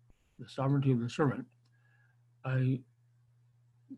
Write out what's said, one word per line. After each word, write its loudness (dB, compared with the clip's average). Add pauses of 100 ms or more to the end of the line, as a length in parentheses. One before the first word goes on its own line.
(400)
the -14
sovereignty 0
of 4
the -2
servant, 0 (1000)
I, 0 (1160)